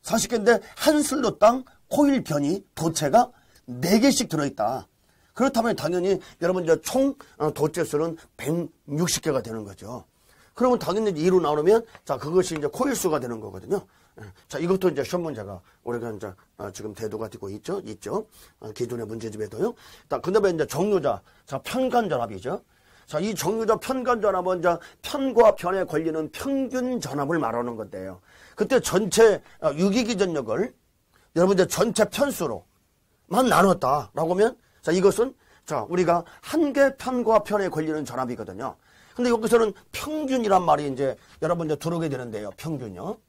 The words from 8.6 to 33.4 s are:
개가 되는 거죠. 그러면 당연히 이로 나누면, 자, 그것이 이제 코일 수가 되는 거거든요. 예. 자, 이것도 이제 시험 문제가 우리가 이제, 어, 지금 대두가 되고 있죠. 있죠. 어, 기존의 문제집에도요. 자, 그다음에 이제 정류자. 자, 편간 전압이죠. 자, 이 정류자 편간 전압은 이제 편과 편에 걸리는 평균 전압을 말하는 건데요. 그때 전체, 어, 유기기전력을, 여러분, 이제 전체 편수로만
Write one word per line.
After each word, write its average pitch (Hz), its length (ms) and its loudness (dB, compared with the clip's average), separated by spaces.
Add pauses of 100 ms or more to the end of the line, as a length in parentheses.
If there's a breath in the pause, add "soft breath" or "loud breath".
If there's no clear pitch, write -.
개가 135 200 -2
되는 110 220 -8
거죠. 101 420 -16 (480 soft breath)
그러면 247 240 2
당연히 196 320 -2 (100)
이로 180 200 4
나누면, 160 440 4 (200 loud breath)
자, 135 120 -4
그것이 165 400 0
이제 147 120 -4
코일 262 280 -2
수가 151 240 0
되는 120 180 -6
거거든요. 107 460 -6 (340 soft breath)
예. 110 60 -16 (240 soft breath)
자, 143 100 -10
이것도 185 300 -2
이제 139 160 -2
시험 180 180 -4
문제가 104 380 -10 (240 soft breath)
우리가 117 280 -6
이제, 98 200 -10 (240 soft breath)
어, 104 160 -12
지금 104 220 -12
대두가 107 340 -8
되고 98 220 -12
있죠. 156 340 -8
있죠. 110 420 -8 (340 soft breath)
어, 110 120 -14
기존의 117 340 -6
문제집에도요. 110 680 -6 (340 loud breath)
자, 135 120 -4
그다음에 190 300 2
이제 160 160 -2
정류자. 151 540 0 (240 soft breath)
자, 135 180 -8
편간 240 460 0
전압이죠. 120 540 -6 (440 soft breath)
자, 151 140 -6
이 208 140 -2
정류자 220 420 0
편간 247 460 -2
전압은 185 380 0
이제 170 140 2 (280 loud breath)
편과 247 540 4
편에 185 280 -2
걸리는 160 480 -4
평균 254 680 -2
전압을 143 400 -2
말하는 120 380 -2
건데요. 95 440 -12 (340 soft breath)
그때 220 260 2
전체, 208 640 4 (180 soft breath)
어, 156 140 0
유기기전력을, 185 1000 0 (600 soft breath)
여러분, 185 180 6
이제 180 120 4
전체 - 420 0
편수로만 - 1400 -4